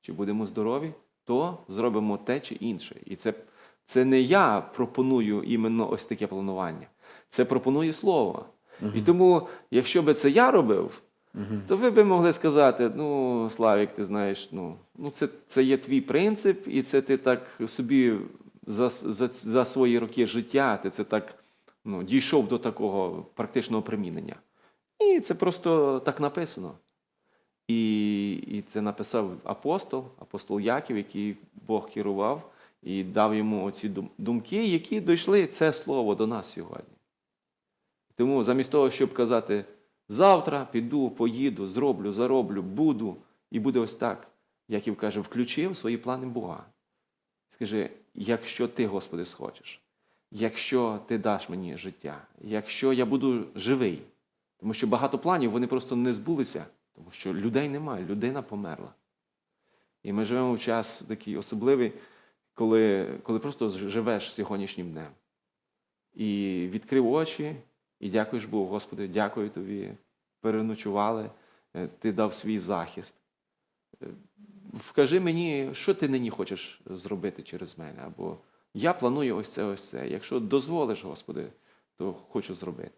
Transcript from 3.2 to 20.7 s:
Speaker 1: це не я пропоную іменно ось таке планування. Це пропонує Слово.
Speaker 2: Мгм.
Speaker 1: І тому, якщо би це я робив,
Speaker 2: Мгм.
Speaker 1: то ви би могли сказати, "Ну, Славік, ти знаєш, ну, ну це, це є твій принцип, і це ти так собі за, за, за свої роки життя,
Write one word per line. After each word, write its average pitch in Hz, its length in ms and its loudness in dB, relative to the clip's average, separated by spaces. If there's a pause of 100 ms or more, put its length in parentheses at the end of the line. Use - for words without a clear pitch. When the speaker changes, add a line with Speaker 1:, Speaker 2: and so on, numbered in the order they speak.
Speaker 1:
це 127 200 4
не 131 160 6
я 131 400 6
пропоную 120 800 0
іменно 113 480 0
ось - 160 -4
таке 104 200 -4
планування. 92 600 -4 (420)
Це - 160 2
пропонує 139 480 2
Слово. 151 540 0 (340)
Speaker 2:
Мгм. 104 140 -4
Speaker 1:
І 110 60 0
тому, 175 480 8 (220)
якщо 143 320 4
би 147 120 6
це 143 160 4
я 233 200 8
робив, 107 520 4 (320)
Speaker 2:
Мгм. 104 340 -6
Speaker 1:
то 190 80 4
ви 240 140 4
би 214 140 8
могли 175 280 6
сказати, 139 640 6
"Ну, 127 540 0
Славік, 104 440 4
ти 104 100 -4
знаєш, 101 480 -2
ну, 87 240 -8 (220)
ну 143 120 -8
це, - 180 -2 (180)
це - 160 4
є 131 140 6
твій 131 240 2
принцип, 190 680 2
і 131 140 0
це 135 200 2
ти 135 140 2
так 131 300 2 (200)
собі 123 480 4 (520)
за, 113 240 0
за, 110 380 -2
за 117 360 2
свої 123 340 4
роки 113 280 0
життя, 120 500 0